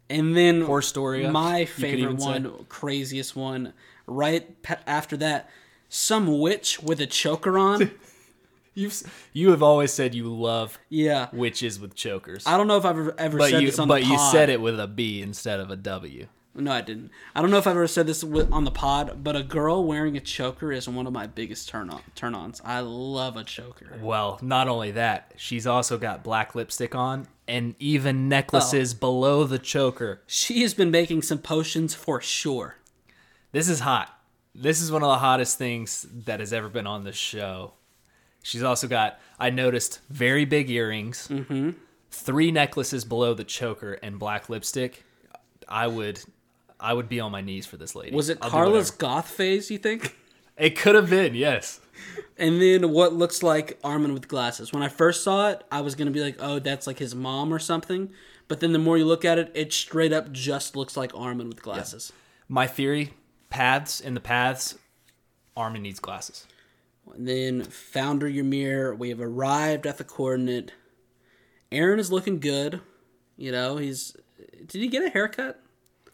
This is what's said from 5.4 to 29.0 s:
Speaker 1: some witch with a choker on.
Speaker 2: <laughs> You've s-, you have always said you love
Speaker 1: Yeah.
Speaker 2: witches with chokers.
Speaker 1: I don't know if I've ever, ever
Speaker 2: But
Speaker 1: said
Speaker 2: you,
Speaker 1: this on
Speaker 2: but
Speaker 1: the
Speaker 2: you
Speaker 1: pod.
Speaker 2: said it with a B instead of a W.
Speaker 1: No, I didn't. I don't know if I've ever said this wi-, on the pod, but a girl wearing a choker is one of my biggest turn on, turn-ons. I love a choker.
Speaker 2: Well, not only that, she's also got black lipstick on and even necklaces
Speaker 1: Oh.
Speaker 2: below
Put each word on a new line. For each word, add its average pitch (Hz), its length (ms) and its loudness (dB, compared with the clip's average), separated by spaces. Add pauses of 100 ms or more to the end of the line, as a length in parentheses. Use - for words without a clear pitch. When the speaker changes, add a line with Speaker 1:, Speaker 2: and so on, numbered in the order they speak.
Speaker 1:
some 190 500 2
witch 196 420 0
with 151 180 0
a 139 60 -2
choker 156 520 0
on. 196 320 4 (420)
Speaker 2:
<laughs> - 420 -20
You've 202 180 -4
s-, - 120 -8 (300)
you 180 160 8
have 151 120 8
always 147 300 8
said 127 220 0
you 117 180 -6
love 113 460 -2 (100)
Speaker 1:
Yeah. 151 440 2
Speaker 2:
witches 117 480 -2
with 101 140 -14
chokers. 98 520 -8
Speaker 1:
I 165 100 4
don't 208 120 4
know 208 100 6
if 185 80 2
I've 170 120 2
ever, 160 200 -2
ever 156 200 0
Speaker 2:
But 143 120 6
Speaker 1:
said 156 120 6
Speaker 2:
you, 139 80 4
Speaker 1:
this - 80 0
on 151 100 2
Speaker 2:
but 143 140 6
Speaker 1:
the 127 60 2
Speaker 2:
you 139 80 6
Speaker 1:
pod. 143 160 6
Speaker 2:
said 151 180 8
it 120 120 2
with 113 180 0
a 104 60 -4
B 104 340 -4
instead 101 400 -6
of 95 100 -8
a 95 60 -8
W. 92 520 -10 (260)
Speaker 1:
No, 139 180 -2
I 123 80 0
didn't. 110 300 -10 (260)
I 151 40 2
don't 175 120 4
know 202 60 8
if 196 100 4
I've 175 80 2
ever 170 100 4
said 165 220 2
this 160 140 -4
wi-, 156 280 2
on 147 140 4
the 135 80 0
pod, 139 500 -2
but 147 140 -2
a 135 80 -4
girl 160 400 2
wearing 151 320 0
a 135 40 -6
choker 135 520 -6
is 127 160 -6
one 127 180 -6
of 127 60 -6
my 110 140 -6
biggest 107 420 -10
turn 104 200 -8
on, 78 120 -14 (160)
turn-ons. 113 480 -8
I 123 160 -4
love 127 560 -6
a 110 80 -10
choker. - 560 -16
Speaker 2:
Well, 107 420 -2
not 127 240 2
only 117 260 -2
that, 113 440 -2
she's 120 320 -8
also 123 300 2
got 104 260 -6
black 110 320 -2
lipstick 117 400 -6
on 131 320 -4 (180)
and 120 320 -4
even 135 500 0
necklaces 139 680 2
Speaker 1:
Oh. 110 40 -12
Speaker 2:
below 135 460 4